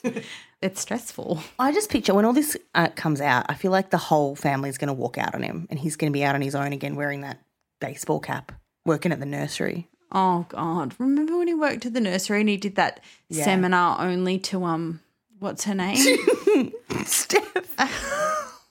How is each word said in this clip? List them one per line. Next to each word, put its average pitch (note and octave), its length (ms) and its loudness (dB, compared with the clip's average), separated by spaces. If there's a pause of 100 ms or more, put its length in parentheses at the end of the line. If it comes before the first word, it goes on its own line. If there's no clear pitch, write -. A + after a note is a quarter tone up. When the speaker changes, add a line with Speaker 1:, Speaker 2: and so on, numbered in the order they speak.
Speaker 1:
<laughs> B3 60 -2 (540)
It's F#3+ 160 -2
stressful. - 640 -6 (160)
Speaker 2:
I C4+ 140 2
just G#4 180 0
picture G3+ 240 2
when G#3 100 8
all A#3+ 100 6
this, D4 220 2 (200)
uh, E3+ 200 4
comes D3+ 240 0
out, C3+ 300 2
I C#3 60 -2
feel F#3 160 0
like F#3+ 180 2
the F3+ 80 4
whole D3 380 2
family's C#3 420 -2
gonna C#3+ 160 -2
walk A#2+ 240 -4
out - 160 -2
on - 80 -4
him E3 300 -6
and D3+ 80 -4
he's D3+ 160 -4
gonna D3+ 160 0
be C#3+ 120 0
out C#3 120 2
on C#3+ 80 0
his C#3 100 -4
own C#3+ 180 -2
again C#3+ 240 -6
wearing C#3+ 260 -4
that C#3 180 -12 (400)
baseball D3+ 400 -4
cap, C3 320 -8 (340)
working E3 260 2
at - 80 -2
the C3+ 60 -8
nursery. C#3+ 640 -4 (240)
Speaker 1:
Oh, F#3 380 2
God. E3 500 -4
Remember D4 360 2
when F4 120 2
he E4+ 80 2
worked C4+ 320 0
at A#3 80 -4
the B3+ 40 0
nursery G3+ 420 0
and G#3+ 80 4
he G3+ 80 2
did G3+ 180 -4
that - 240 2 (280)
Speaker 2:
Yeah. D#3+ 160 -2
Speaker 1:
seminar F3+ 640 4
only F3+ 300 0
to, F#3 280 -4
um, E3 340 -2 (400)
what's - 240 -6
her G#3 100 -2
name? F#3+ 240 0
Speaker 2:
<laughs> C#4 720 4 (360)
Steph. - 680 0
Speaker 1:
<laughs> D5 720 -2 (240)